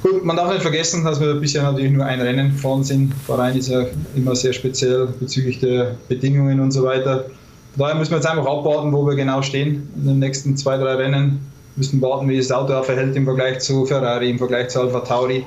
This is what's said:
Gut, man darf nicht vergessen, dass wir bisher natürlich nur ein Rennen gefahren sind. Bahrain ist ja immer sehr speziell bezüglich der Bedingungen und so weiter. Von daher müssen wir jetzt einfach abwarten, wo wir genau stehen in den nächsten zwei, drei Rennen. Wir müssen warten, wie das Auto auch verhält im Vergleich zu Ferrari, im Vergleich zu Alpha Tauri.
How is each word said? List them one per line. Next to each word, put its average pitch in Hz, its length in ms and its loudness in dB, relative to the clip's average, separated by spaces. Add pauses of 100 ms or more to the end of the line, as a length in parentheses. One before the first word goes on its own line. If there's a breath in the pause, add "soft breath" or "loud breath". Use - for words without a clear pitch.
Gut, 185 200 2
man 170 120 0
darf 175 160 0
nicht 185 100 0
vergessen, 165 420 0
dass 151 160 0
wir 151 140 2
bisher 147 300 0
natürlich 135 280 2
nur 135 140 2
ein 127 160 -2
Rennen 135 300 0
gefahren 135 320 0
sind. 135 280 2 (140)
Bahrain 127 320 0
ist 127 120 -2
ja 127 160 0 (300)
immer 127 200 0
sehr 131 180 0
speziell 127 540 0 (120)
bezüglich 127 400 -2
der 123 360 0 (120)
Bedingungen 135 520 2
und 135 100 2
so 135 140 2
weiter. 131 420 0 (480 loud breath)
Von 135 60 -6
daher 151 160 2
müssen 160 160 0
wir 165 60 0
jetzt 151 100 0
einfach 160 180 0
abwarten, 147 480 0
wo 143 140 2
wir 143 80 2
genau 135 260 0
stehen 139 540 -2
in 143 100 -4
den 135 140 4
nächsten 135 380 0
zwei, 135 200 0
drei 135 160 0
Rennen. 139 460 2 (360)
Wir - 20 -6
müssen 135 260 0
warten, 135 260 0
wie 131 80 2
das 127 140 0
Auto 139 220 0
auch 131 120 0
verhält 131 300 0
im 135 100 2
Vergleich 127 360 0
zu 135 260 2
Ferrari, 123 420 0
im 120 80 0
Vergleich 123 300 0
zu 131 140 0
Alpha 123 180 0
Tauri. 127 480 0